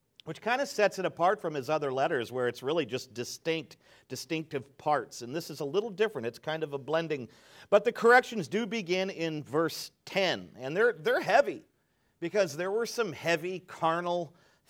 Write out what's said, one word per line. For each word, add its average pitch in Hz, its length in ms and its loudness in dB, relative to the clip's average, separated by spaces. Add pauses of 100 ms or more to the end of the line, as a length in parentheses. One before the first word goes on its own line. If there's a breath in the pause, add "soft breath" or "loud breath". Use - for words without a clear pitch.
(240)
which - 180 -12
kind 247 200 0
of 269 80 -2
sets 196 280 2
it 185 80 -2
apart 180 360 2
from 160 120 -2
his 135 160 -4
other 147 220 2
letters 135 400 0
where 123 160 0
it's 120 160 -4
really 156 220 2
just 117 280 -6
distinct, 147 640 -4 (320 soft breath)
distinctive 156 720 -6
parts. 139 460 0
And 123 120 -8
this 165 140 -6
is 143 100 -12
a 151 60 -4
little 202 240 -2
different. 180 360 -2
It's 117 140 -4
kind 156 240 -4
of 147 100 -6
a 139 40 -2
blending. 147 500 -2 (420 loud breath)
But 202 140 4
the - 80 -2
corrections 233 560 4
do 214 180 -2
begin 190 440 -2
in 160 340 -4
verse 156 480 -2 (140)
ten, 143 520 0
and 135 180 -6
they're, 226 180 4
they're 202 280 0
heavy 208 420 4 (580)
because 170 340 0
there 180 160 -4
were 226 140 0
some 214 260 -2
heavy 165 480 -2
carnal 170 720 -2 (360 soft breath)